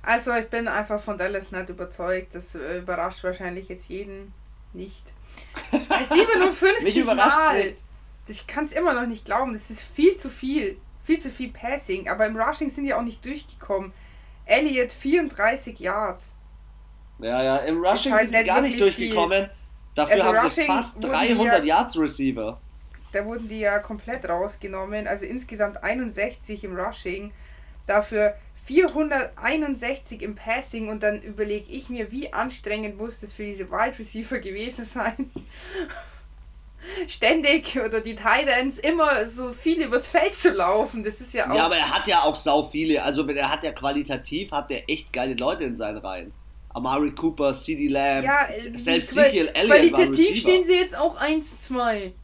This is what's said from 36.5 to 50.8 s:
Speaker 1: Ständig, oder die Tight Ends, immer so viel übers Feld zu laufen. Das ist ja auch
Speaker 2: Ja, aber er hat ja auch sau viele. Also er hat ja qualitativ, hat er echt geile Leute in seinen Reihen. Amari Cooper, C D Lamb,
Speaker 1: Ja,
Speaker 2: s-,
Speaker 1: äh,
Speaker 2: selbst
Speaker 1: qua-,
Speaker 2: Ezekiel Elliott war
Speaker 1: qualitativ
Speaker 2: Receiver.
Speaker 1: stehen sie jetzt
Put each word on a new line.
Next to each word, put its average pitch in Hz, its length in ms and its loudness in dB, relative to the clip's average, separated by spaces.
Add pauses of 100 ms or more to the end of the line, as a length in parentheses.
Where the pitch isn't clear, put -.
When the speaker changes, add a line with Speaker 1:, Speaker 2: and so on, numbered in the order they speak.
Speaker 1:
Ständig, 302 680 2
oder 220 220 -2
die 220 160 -8
Tight 233 320 2
Ends, 262 300 0
immer 294 480 2
so 240 260 -8
viel 320 300 0
übers 247 260 0
Feld 330 260 2
zu - 200 6
laufen. 196 500 2
Das 208 160 -6
ist 247 140 -12
ja 226 180 0
auch - 40 2
Speaker 2:
Ja, 165 100 6
aber 170 100 2
er 151 180 2
hat 196 140 0
ja 170 160 6
auch 151 120 2
sau 147 280 2
viele. 151 400 0
Also 143 240 0
er 139 240 0
hat 151 140 -2
ja 147 80 -4
qualitativ, 143 800 -4
hat 143 200 -4
er - 180 -6
echt 151 220 -4
geile 131 220 -2
Leute 135 320 -2
in 120 100 -4
seinen 107 220 -6
Reihen. 95 340 -10 (400)
Amari 135 400 0
Cooper, 147 420 0
C 151 220 -6
D 143 120 -2
Lamb, 139 380 2
Speaker 1:
Ja, 277 200 4
Speaker 2:
s-, - 220 -8
Speaker 1:
äh, - 100 -10
Speaker 2:
selbst - 360 0
Speaker 1:
qua-, 285 100 8
Speaker 2:
Ezekiel 202 320 6
Elliott 196 140 4
war 294 80 10
Speaker 1:
qualitativ 311 420 6
Speaker 2:
Receiver. 349 200 6
Speaker 1:
stehen 370 240 6
sie 349 120 6
jetzt 359 200 0